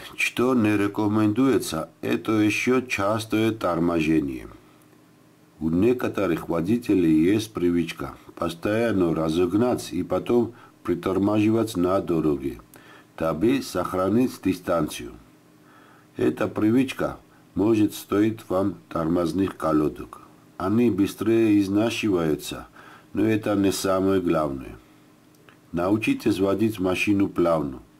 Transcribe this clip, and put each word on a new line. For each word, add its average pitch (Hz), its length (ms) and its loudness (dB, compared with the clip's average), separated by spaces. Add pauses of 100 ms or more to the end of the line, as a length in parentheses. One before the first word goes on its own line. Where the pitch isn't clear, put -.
(160)
что 127 400 0
не 107 200 2
рекомендуется, 104 1120 0 (100)
это 117 320 -2
еще 110 480 2
частое 110 720 -2
торможение. 80 960 0 (1120)
У 78 100 -2
некоторых 98 800 0
водителей 85 720 2
есть 107 300 0
привычка 85 640 -2 (180)
постоянно 95 800 0
разогнаться 87 800 0
и 87 80 -4
потом 107 520 0 (280)
притормаживать 104 920 0
на 90 240 2
дороге, 76 600 -2 (560)
дабы 85 460 0
сохранить 95 800 -2
дистанцию. 82 720 -2 (1040)
Эта 113 320 0
привычка 107 680 0 (380)
может 107 400 2
стоить 107 540 0
вам 92 260 -2 (140)
тормозных 85 680 -2
колодок. 76 680 -2 (340)
Они 110 340 2
быстрее 104 680 2
изнашиваются, 95 1080 0 (480)
но - 100 0
это 107 300 0
не 98 180 2
самое 95 480 0
главное. 78 560 -2 (960)
Научитесь 104 680 0
водить 98 380 0
машину 95 500 0
плавно, 78 500 0 (220)